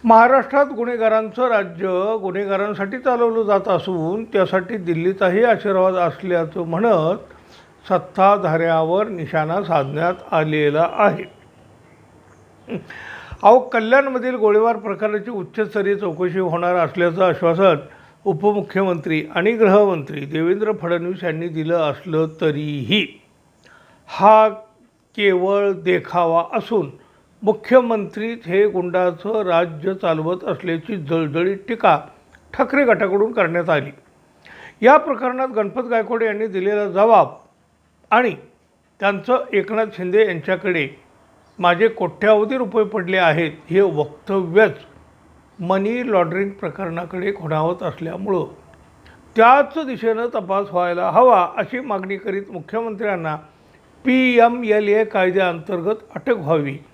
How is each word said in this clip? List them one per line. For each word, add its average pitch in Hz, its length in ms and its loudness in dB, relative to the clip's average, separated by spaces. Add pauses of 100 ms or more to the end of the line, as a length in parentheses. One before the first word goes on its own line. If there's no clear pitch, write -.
महाराष्ट्रात 247 600 6
गुन्हेगारांचं 226 800 -2
राज्य 196 400 -2 (340)
गुन्हेगारांसाठी 196 760 -4
चालवलं 240 460 0
जात 202 240 2
असून 185 560 -2
त्यासाठी 190 540 -2
दिल्लीचाही 180 680 0
आशीर्वाद 190 500 2
असल्याचं 175 680 -2
म्हणत 175 560 0 (720)
सत्ताधाऱ्यावर 175 1160 2
निशाणा 170 560 -4
साधण्यात 156 500 -2 (180)
आलेला 156 600 2
आहे. 196 300 2 (2250)
अहो, 226 160 8
कल्याणमधील 254 760 0
गोळीबार 214 400 2
प्रकाराची 208 560 -6
उच्चस्तरीय 202 640 -4
चौकशी 180 440 -4
होणार 175 360 -2
असल्याचं 175 480 0
आश्वासन 170 520 2 (500)
उपमुख्यमंत्री 185 1000 -2 (100)
आणि 190 160 2
गृहमंत्री 190 760 2
देवेंद्र 175 460 -2 (100)
फडणवीस 175 420 -4
यांनी 165 240 -4
दिलं 160 300 -2
असलं 156 500 -2 (140)
तरीही 151 800 -2 (880)
हा 220 420 4 (680)
केवळ 202 560 2
देखावा 170 840 0
असून 196 380 -2 (520)
मुख्यमंत्रीच 220 1000 0
हे 190 220 2
गुंडाचं 180 760 -2
राज्य 175 520 0
चालवत 170 500 -2
असल्याची 175 540 -6
जळजळीत 165 600 -2 (100)
टीका 190 320 2 (540)
ठाकरे 269 320 0
गटाकडून 202 460 0
करण्यात 175 380 -2
आली. 143 200 0 (920)
या 262 160 8
प्रकरणात 262 500 -2
गणपत 220 360 -4
गायकवाड 226 400 -2
यांनी 214 240 -2
दिलेला 202 420 -2
जबाब 196 380 4 (840)
आणि 220 240 2 (640)
त्यांचं 220 540 -2
एकनाथ 214 320 -2 (120)
शिंदे 185 280 2
यांच्याकडे 180 640 -2 (720)
"माझे 180 280 2
कोट्यावधी 214 680 0
रुपये 214 260 -2
पडले 190 340 -2
आहेत," 165 340 2 (180)
हे 185 120 2
वक्तव्यच 180 920 0 (840)
मनी 202 520 -2
लॉन्ड्रिंग 185 380 0
प्रकरणाकडे 180 840 -8
खुणावत 160 520 -4
असल्यामुळं 175 600 -6 (880)
त्याच 277 500 4
दिशेनं 226 420 -4
तपास 202 440 -4
व्हायला 175 380 -2
हवा, 202 480 6
अशी 214 220 -6
मागणी 196 380 -6
करीत 196 240 -6 (100)
मुख्यमंत्र्यांना 196 840 -6 (680)
पीएमएलए 233 960 4
कायद्याअंतर्गत 185 920 -2 (200)
अटक 233 220 -2
व्हावी 147 400 -2 (160)